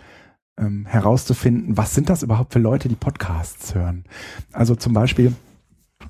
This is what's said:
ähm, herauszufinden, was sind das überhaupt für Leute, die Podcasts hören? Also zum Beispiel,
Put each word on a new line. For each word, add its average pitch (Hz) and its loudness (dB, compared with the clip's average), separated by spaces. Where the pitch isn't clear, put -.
ähm, 104 -4
herauszufinden, 117 2
was 107 0
sind - 2
das 185 2
überhaupt 113 0
für 123 4
Leute, 123 2
die 117 0
Podcasts 87 -6
hören? 87 -4
Also 117 2
zum 120 -2
Beispiel, 123 4